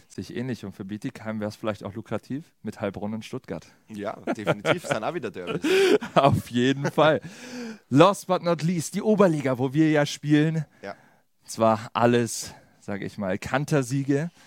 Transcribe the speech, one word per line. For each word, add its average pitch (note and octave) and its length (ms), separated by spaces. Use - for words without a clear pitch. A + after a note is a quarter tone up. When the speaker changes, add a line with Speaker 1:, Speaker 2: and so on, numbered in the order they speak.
Speaker 1:
Sehe - 140
ich - 120
ähnlich. A#2+ 300
Und F#2+ 100
für G2+ 120
Bietigheim G#2+ 540
wär's G#2 160
vielleicht G#2+ 280
auch F#2+ 80
lukrativ A2+ 720
mit - 180
Heilbronn G2 320
und A2 100
Stuttgart. - 440
Speaker 2:
Ja, G2+ 260
definitiv. C3+ 520
Sind A2+ 180
auch C#3+ 80
wieder C3 180
Derbys. G2 300
Speaker 1:
<laughs> F4+ 540
Auf C3+ 340
jeden C3+ 420
Fall. D3+ 300
Last E3+ 380
but F3+ 140
not E3+ 200
least, E3 320
die C#4 80
Oberliga, E3 560
wo C3 160
wir D#3 160
ja D3 160
spielen. D3+ 580
Speaker 2:
Ja. G2 160
Speaker 1:
Zwar A2 480
alles, A#2+ 600
sag G2+ 220
ich G2+ 160
mal, G2 180
Kantersiege. C#3 920